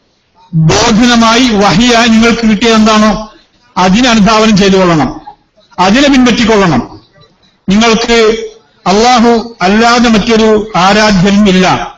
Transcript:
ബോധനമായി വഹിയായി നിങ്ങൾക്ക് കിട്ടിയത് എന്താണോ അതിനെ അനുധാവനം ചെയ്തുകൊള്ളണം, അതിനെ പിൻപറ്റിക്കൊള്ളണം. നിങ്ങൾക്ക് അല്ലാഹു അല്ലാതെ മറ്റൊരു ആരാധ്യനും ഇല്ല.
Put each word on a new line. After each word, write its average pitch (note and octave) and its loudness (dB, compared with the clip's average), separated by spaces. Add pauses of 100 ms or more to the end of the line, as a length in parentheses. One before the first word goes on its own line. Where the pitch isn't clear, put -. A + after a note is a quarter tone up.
(540)
ബോധനമായി A3+ 0
വഹിയായി A3+ 0
നിങ്ങൾക്ക് A3+ 0
കിട്ടിയത് A3 0
എന്താണോ G#3+ 0 (440)
അതിനെ F#3+ 0
അനുധാവനം A3 0
ചെയ്തുകൊള്ളണം, F#3 0 (580)
അതിനെ G#3 0
പിൻപറ്റിക്കൊള്ളണം. A3 0 (680)
നിങ്ങൾക്ക് A3+ 0 (400)
അല്ലാഹു A#3 0
അല്ലാതെ A#3 0
മറ്റൊരു A3 0
ആരാധ്യനും G3+ 0
ഇല്ല. F3+ -2